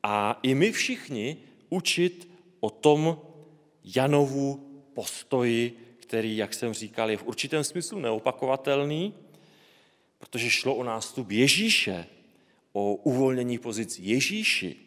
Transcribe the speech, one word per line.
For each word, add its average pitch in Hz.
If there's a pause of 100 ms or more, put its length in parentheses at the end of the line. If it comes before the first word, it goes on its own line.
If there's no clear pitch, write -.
a 104
i 131
my 196
všichni 143 (320)
učit 175 (300)
o 107
tom 156 (600)
Janovu 139 (120)
postoji, 120 (200)
který, 110
jak 104
jsem 117
říkal, 110
je 104
v -
určitém 143
smyslu 180
neopakovatelný, 139 (1040)
protože 120
šlo 127
o 123
nástup 113
Ježíše, 127 (680)
o 101
uvolnění 127
pozic 113
Ježíši. 135 (120)